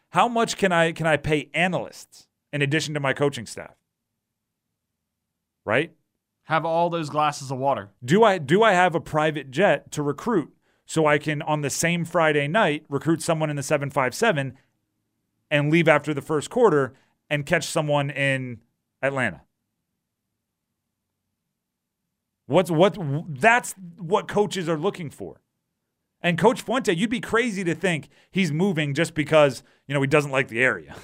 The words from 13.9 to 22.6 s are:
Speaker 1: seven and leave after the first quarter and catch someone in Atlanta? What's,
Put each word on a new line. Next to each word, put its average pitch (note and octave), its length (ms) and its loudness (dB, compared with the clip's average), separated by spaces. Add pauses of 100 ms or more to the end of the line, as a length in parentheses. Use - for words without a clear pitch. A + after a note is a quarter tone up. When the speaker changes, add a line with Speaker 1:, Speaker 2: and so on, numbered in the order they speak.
Speaker 1:
seven C#3+ 420 -2 (960)
and D3 220 2
leave E3 160 4
after D3 260 4
the C3+ 80 -6
first D3+ 300 -4
quarter D3+ 420 2 (340)
and D3 160 -2
catch D#3+ 220 -2
someone D3 460 -2
in C3 480 -4 (420)
Atlanta? C3 400 -2 (3000)
What's, F3+ 240 2